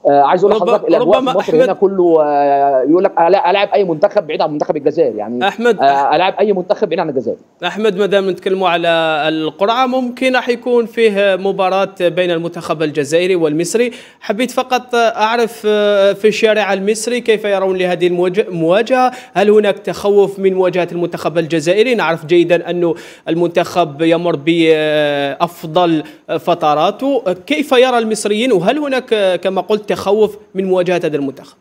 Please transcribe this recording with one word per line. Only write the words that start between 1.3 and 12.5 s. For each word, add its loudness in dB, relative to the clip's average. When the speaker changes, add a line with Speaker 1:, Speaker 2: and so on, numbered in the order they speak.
Speaker 1:
مصر 0
Speaker 2:
أحمد 2
Speaker 1:
هنا 2
كله، 2
آه، 2
يقول 2
لك 0
ألا-، 2
ألاعب 0
أي 2
منتخب 0
بعيد -4
عن -2
منتخب -4
الجزائر، 0
يعني -4
Speaker 2:
أحمد، 0
Speaker 1:
آه، 2
ألاعب 0
أي 2
منتخب -2
بعيد -2
عن -4
الجزائر. -4
Speaker 2:
أحمد، -2
ما 0
دام 0
نتكلموا -2
على 0
القرعة، -2
ممكن -2
راح -2
يكون 0
فيه 2
مباراة -2
بين 0
المنتخب -4